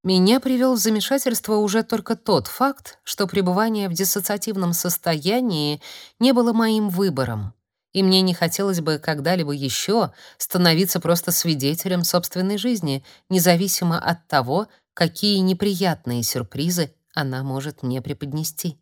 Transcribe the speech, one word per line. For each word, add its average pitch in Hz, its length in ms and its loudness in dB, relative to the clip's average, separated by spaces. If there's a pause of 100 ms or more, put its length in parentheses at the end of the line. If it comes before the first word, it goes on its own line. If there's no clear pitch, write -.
Меня 190 360 4
привел 262 340 2
в 226 40 0
замешательство 220 760 0
уже 208 260 2
только - 340 -4
тот 156 300 0
факт, - 580 -2
что - 220 -4
пребывание 202 600 0
в 175 40 -4
диссоциативном 190 800 -2
состоянии 170 1080 -2 (360)
не 254 140 4
было 233 200 4
моим 220 360 2
выбором, 131 680 -2 (380)
и 190 100 0
мне 190 200 6
не 180 120 2
хотелось 180 460 -2
бы 156 180 -2
когда-либо 156 540 -2
еще 147 600 -2 (260)
становиться 180 600 2
просто 170 320 0
свидетелем 170 720 -2
собственной 185 560 -2
жизни, 175 460 -2 (240)
независимо 175 680 2
от - 300 -4
того, 147 400 0 (280)
какие 190 440 0
неприятные 180 840 0
сюрпризы 147 720 -4 (200)
она 135 300 -4
может 135 380 -6
мне 127 200 -2
преподнести. 151 800 -6